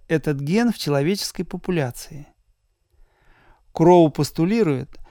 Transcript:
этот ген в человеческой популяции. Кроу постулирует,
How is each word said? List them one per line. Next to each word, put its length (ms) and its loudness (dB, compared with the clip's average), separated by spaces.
этот 320 -2
ген 320 0
в 60 -8
человеческой 680 -4
популяции. 840 -8
Кроу 360 6
постулирует, 880 -2